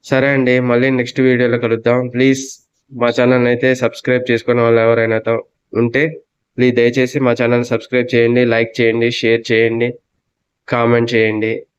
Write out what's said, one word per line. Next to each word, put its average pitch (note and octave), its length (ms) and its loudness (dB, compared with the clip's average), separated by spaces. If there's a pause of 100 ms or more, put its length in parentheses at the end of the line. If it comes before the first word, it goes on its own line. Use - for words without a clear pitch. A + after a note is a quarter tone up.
సరే C3+ 240 0
అండి, B2+ 320 0
మళ్ళీ B2 300 0
నెక్స్ట్ B2 300 -4
వీడియోలో B2 380 2
కలుద్దాం. A#2+ 500 -2
ప్లీజ్ C3 600 -2 (240)
మా B2 160 -2
ఛానల్ B2 380 2
అయితే B2 280 0
సబ్స్క్రైబ్ B2+ 560 -2
చేసుకునే A#2+ 320 0
వాళ్ళు A#2 180 4
ఎవరైనా A2+ 380 2
తో-, A2+ 260 -4 (300)
ఉంటే B2+ 460 -2 (360)
ప్లీజ్ B2 200 2
దయచేసి B2 440 0
మా B2 120 2
ఛానల్ A#2+ 320 0
సబ్స్క్రైబ్ B2 500 -4
చేయండి, A#2+ 300 2
లైక్ A#2 360 -2
చేయండి, A#2 300 0
షేర్ A#2 420 -2
చేయండి, A#2 420 0 (760)
కామెంట్ A#2+ 460 0
చేయండి. A2 520 -2 (120)